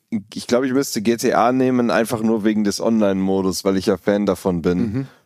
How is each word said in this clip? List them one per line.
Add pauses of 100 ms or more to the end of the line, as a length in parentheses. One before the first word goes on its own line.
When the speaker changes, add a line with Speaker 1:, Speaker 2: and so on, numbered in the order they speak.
(320)
Speaker 1:
ich
glaub,
ich
müsste
G
T
A
nehmen,
einfach
nur
wegen
des
Online-Modus,
weil
ich
ja
Fan
davon
bin.
Speaker 2:
Mhm. (180)